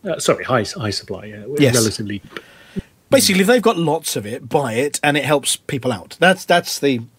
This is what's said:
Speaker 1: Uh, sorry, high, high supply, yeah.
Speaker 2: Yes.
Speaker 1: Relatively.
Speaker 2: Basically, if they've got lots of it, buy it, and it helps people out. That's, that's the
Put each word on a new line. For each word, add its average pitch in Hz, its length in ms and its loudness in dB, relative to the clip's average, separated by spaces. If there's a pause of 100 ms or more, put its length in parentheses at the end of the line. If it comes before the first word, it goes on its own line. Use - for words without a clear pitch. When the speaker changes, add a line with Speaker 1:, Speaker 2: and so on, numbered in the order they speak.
Speaker 1:
Uh, 170 140 -4
sorry, 98 260 0
high, 120 200 0 (120)
high 110 140 -4
supply, 98 340 -8
yeah. 104 220 -16 (120)
Speaker 2:
Yes. 131 160 4
Speaker 1:
Relatively. 107 460 0 (880)
Speaker 2:
Basically, 202 320 4
if 190 80 4
they've 247 140 6
got 226 160 4
lots 156 360 -2
of 120 120 -4
it, 123 220 -10
buy 135 260 0
it, 139 280 -2
and 147 140 2
it 139 80 0
helps 139 320 0
people 127 340 -4
out. 95 300 -8
That's, 180 240 4
that's 175 340 0
the 135 220 0 (180)